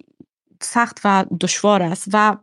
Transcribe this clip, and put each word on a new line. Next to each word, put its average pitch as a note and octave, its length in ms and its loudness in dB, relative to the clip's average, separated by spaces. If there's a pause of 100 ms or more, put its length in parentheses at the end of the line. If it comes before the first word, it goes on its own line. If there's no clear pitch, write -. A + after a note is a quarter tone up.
(640)
سخت - 420 -2
و G3 200 4 (160)
دشوار G3+ 420 2
است. F3 300 -6
و G#3 300 2